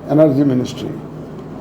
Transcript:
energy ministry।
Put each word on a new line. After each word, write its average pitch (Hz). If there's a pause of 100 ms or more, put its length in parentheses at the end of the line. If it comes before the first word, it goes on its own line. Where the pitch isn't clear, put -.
(140)
energy 147
ministry। 123 (720)